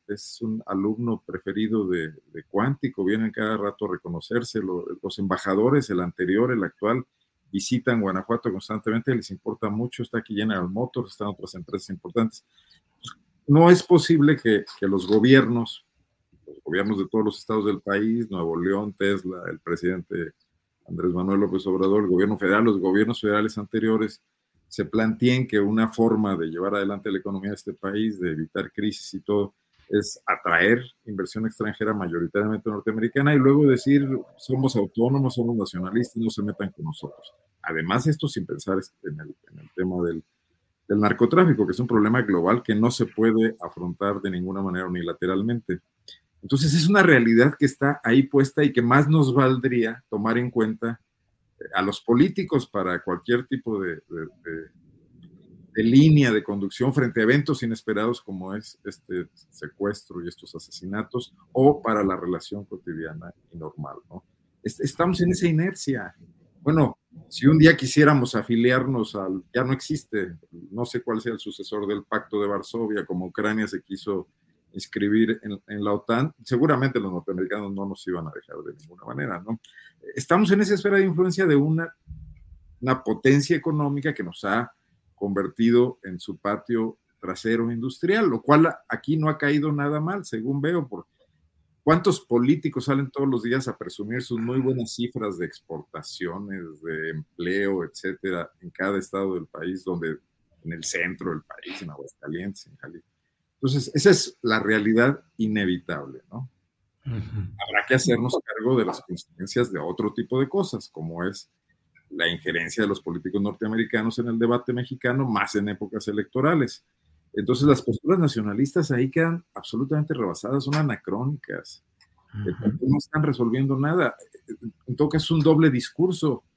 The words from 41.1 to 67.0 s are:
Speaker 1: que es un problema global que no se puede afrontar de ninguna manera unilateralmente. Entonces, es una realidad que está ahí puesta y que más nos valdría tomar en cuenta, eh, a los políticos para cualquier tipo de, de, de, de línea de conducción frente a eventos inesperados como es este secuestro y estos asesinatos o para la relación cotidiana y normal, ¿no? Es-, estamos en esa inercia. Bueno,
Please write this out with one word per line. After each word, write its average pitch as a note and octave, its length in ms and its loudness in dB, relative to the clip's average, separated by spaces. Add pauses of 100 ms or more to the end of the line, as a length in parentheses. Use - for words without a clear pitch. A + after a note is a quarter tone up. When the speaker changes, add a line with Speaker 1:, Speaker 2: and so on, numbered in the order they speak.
Speaker 1:
que F#2 60 0
es F2+ 80 -4
un B2 80 -2
problema A2+ 360 2
global F#2+ 380 2
que A2 140 0
no A#2 160 2
se - 140 -2
puede A2 560 2
afrontar F2+ 600 -6
de G2 100 -4
ninguna F#2 300 -4
manera F#2 260 -4
unilateralmente. F2+ 920 -4 (600)
Entonces, C#3 320 0
es E3 160 4
una G3+ 140 6
realidad B2+ 540 8
que D3 80 4
está C#3 380 0
ahí B2 200 6
puesta C3+ 420 2
y C#3 80 0
que B2 80 2
más C3 260 6
nos D3 260 6
valdría B2 760 2
tomar A2 280 0
en B2 140 -2
cuenta, A2+ 480 -2 (600)
eh, - 40 -14 (100)
a F#2 80 0
los G2 200 -2
políticos D3+ 640 2
para F2+ 340 -2
cualquier A#2+ 460 -2
tipo A2 340 -6
de, F2 140 -6
de, D#2+ 260 -12 (220)
de, D#2+ 240 -10 (1080)
de A2 100 0
línea C#3 480 8
de G#2+ 120 2
conducción G2+ 500 -2
frente B2+ 260 0
a A2 40 2
eventos C#3 400 2
inesperados A2+ 580 -2
como F#2+ 340 -10
es - 280 -14
este F2+ 500 -10
secuestro - 920 -10
y F2 40 -10
estos - 280 -14
asesinatos G2+ 800 -10 (180)
o C#3+ 300 4
para G#2+ 220 0
la F#2+ 120 0
relación F2+ 500 -8
cotidiana D#2+ 680 -12 (180)
y E2+ 60 -20
normal, D2+ 400 -14 (120)
¿no? F2+ 140 -18 (400)
Es-, - 160 -6
estamos F3 420 0
en F3 100 4
esa F3 160 0
inercia. D#3 680 -2 (460)
Bueno, D3+ 360 2 (300)